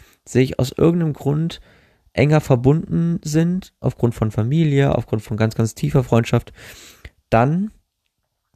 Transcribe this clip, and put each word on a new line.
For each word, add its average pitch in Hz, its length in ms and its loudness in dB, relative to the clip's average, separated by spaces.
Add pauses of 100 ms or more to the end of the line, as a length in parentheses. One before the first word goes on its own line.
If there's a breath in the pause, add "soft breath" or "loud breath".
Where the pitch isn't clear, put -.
(240 soft breath)
sich - 360 0
aus 127 120 -2
irgendeinem 165 420 0
Grund 151 480 -4 (520 soft breath)
enger 147 280 2
verbunden 165 840 0
sind, 165 560 -2
aufgrund 120 360 -2
von 107 160 -2
Familie, 139 640 0
aufgrund 110 260 -4
von - 140 -8
ganz, 110 200 -2
ganz 113 200 -2
tiefer 147 280 0
Freundschaft, 117 500 0 (760 loud breath)
dann 156 420 0 (840)